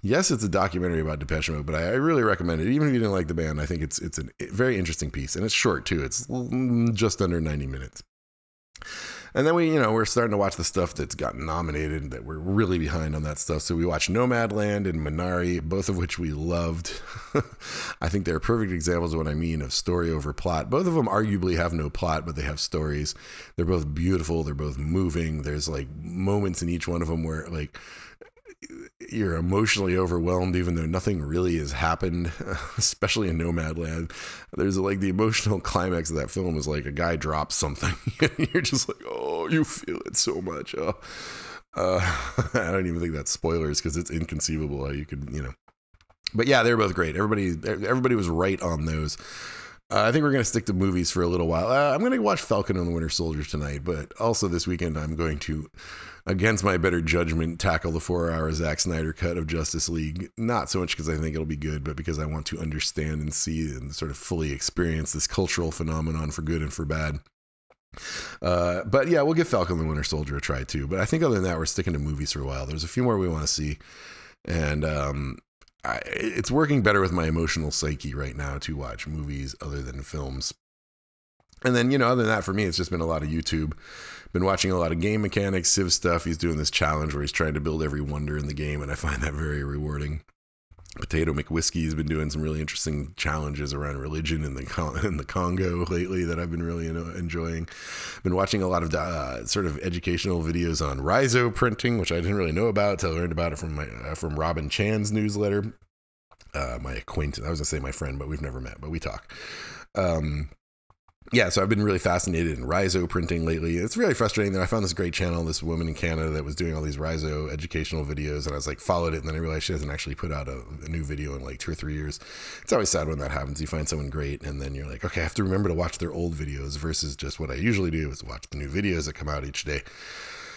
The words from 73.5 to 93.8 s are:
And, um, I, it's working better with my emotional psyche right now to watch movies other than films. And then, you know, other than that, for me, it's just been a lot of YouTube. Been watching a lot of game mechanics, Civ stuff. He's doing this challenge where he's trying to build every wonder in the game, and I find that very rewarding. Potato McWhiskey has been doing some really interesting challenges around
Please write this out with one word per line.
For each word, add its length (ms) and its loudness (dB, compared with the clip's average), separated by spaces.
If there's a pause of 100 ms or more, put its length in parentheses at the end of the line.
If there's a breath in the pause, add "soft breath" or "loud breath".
And, 400 0
um, 520 -2 (460)
I, 220 -2
it's 460 -2
working 320 4
better 180 6
with 100 4
my 160 2
emotional 440 0
psyche 420 -2
right 220 -6
now 240 -6
to 160 -6
watch 320 -8
movies 540 -6
other 200 -6
than 220 -8
films. 500 -6 (1120)
And 120 4
then, 160 6
you 60 4
know, 100 6
other 160 6
than 40 4
that, 160 4
for 100 0
me, 120 2
it's 120 0
just 140 0
been 100 0
a 40 0
lot 180 0
of 60 -2
YouTube. 440 0 (580 loud breath)
Been 140 2
watching 260 4
a 60 4
lot 140 2
of 80 0
game 220 2
mechanics, 480 2
Civ 220 4
stuff. 320 2
He's 140 0
doing 200 0
this 140 0
challenge 420 2
where 80 -2
he's 100 -2
trying 240 0
to 40 0
build 240 0
every 180 0
wonder 360 -2
in 100 -2
the 60 -4
game, 280 -2
and 100 -6
I 40 -4
find 260 -2
that 120 -2
very 300 -2
rewarding. 580 -4 (800)
Potato 320 2
McWhiskey 540 0
has 100 0
been 120 0
doing 220 0
some 120 -4
really 180 -2
interesting 560 -4
challenges 580 -2
around 260 -4